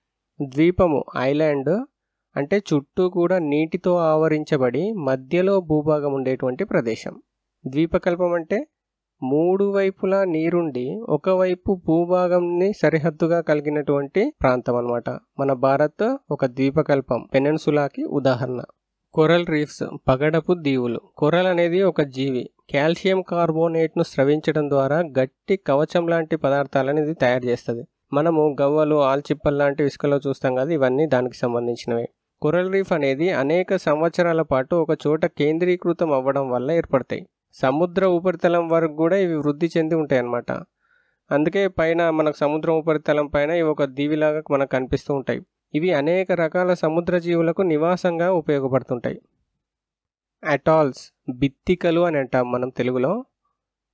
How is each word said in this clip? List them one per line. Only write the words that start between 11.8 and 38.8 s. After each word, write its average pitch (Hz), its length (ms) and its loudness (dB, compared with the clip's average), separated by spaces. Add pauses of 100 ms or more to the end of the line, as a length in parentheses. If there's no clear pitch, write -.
భూభాగంని 175 880 2
సరిహద్దుగా 160 680 0
కలిగినటువంటి 147 1000 0
ప్రాంతం 123 340 2
అన్నమాట. 120 340 -2
మన 135 440 -4
భారత్ 147 640 0 (140)
ఒక 139 140 -2
ద్వీపకల్పం, 135 880 -2
పెనిన్సులాకి 147 720 0
ఉదాహరణ. 127 580 -2 (520)
కొరల్ 165 340 2
రీఫ్స్, 151 360 -2 (240)
పగడపు 156 460 2
దీవులు. 131 480 -2 (160)
కొరల్ 170 300 2
అనేది 175 360 2
ఒక 165 180 2
జీవి. 131 480 -2 (240)
కాల్షియం 175 480 0
కార్బోనేట్‌ను 165 840 0
స్రవించడం 147 640 0
ద్వారా 139 300 2
గట్టి 139 560 -2
కవచం 156 520 0
లాంటి 165 280 0
పదార్థాలను 139 640 0
ఇది 151 140 0
తయారు 123 320 0
చేస్తది. 120 420 -4 (260)
మనము 151 480 2
గవ్వలు, 151 340 2
ఆల్చిప్పల్ 143 640 0
లాంటి 143 240 2
ఇసుకలో 143 440 0
చూస్తాం 131 280 -2
కదా, 139 140 -2
ఇవన్నీ 139 380 2
దానికి 123 300 0
సంబంధించినవే. 120 720 -4 (320)
కొరల్ 180 320 0
రీఫ్ 196 200 -2
అనేది 147 360 0
అనేక 170 460 0
సంవత్సరాల 165 640 0
పాటు 135 340 -2
ఒక 156 220 0 (100)
చోట 156 180 0
కేంద్రీకృతం 170 840 0
అవ్వడం 135 380 0
వల్ల 123 220 -2
ఏర్పడతాయి. 156 560 -2 (260)
సముద్ర 175 520 0
ఉపరితలం 175 600 0
వరకు 165 280 0